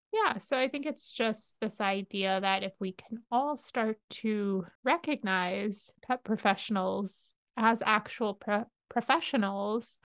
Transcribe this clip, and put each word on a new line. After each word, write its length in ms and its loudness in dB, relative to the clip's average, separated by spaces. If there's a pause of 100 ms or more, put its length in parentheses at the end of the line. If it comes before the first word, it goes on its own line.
(120)
Yeah, 260 0
so 200 -4
I 120 2
think 160 -4
it's 260 -6
just 480 -2
this 220 -4
idea 580 0
that 240 2
if 160 -6
we 140 -4
can 380 -12
all 260 2
start 420 -2 (220)
to 440 0 (180)
recognize 1040 0 (120)
pet 220 -2
professionals 1120 0 (220)
as 280 4
actual 500 0
pro-, 300 -2 (240)
professionals, 1160 0